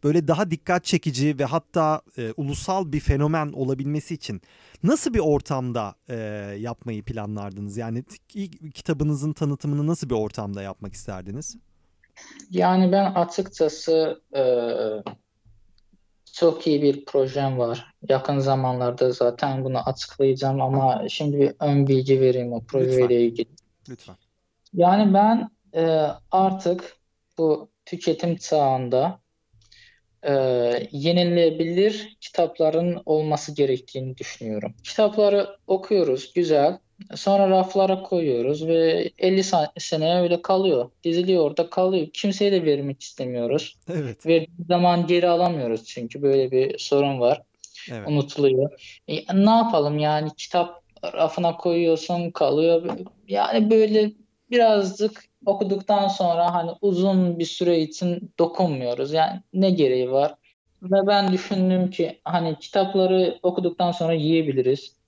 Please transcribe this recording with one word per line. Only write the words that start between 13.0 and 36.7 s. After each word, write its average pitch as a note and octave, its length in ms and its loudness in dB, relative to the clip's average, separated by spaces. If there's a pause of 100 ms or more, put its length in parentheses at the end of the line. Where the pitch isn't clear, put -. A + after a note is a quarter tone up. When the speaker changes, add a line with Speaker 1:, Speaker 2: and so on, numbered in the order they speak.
Speaker 2:
açıkçası, E3 1040 -2 (160)
e, C#3 60 0 (1900)
çok D#3+ 340 0
iyi D3 160 2
bir C#3+ 220 2
projem C3+ 540 -2
var. A#2 360 -4 (140)
Yakın C3+ 300 0
zamanlarda B2+ 760 0
zaten C3 520 -2
bunu C3 240 -4
açıklayacağım C3+ 720 -2
ama C3+ 480 0
şimdi D3 320 -4
bir C#3 200 4
ön C#3 260 2
bilgi C3+ 340 2
vereyim B2 320 2
o A#2 120 -8
projeyle B2+ 380 0
Speaker 1:
Lütfen. B2 140 4
Speaker 2:
ilgili. A#2 320 0 (400)
Speaker 1:
Lütfen. A#2 280 -20 (560)
Speaker 2:
Yani F#3+ 420 4
ben, A3 360 2 (240)
e, D#3+ 320 2 (240)
artık F#3 680 0 (420)
bu D#3 320 0 (160)
tüketim E3+ 500 -2
çağında, C3+ 840 0 (1000)
e, C#3+ 100 -2 (600)
yenilebilir E3+ 1300 0
kitapların E3+ 840 0
olması D3+ 480 -2
gerektiğini C3 600 -2
düşünüyorum. A2 580 -10 (100)
Kitapları G#3 720 2 (100)
okuyoruz, F#3 680 0
güzel. D#3+ 440 2 (360)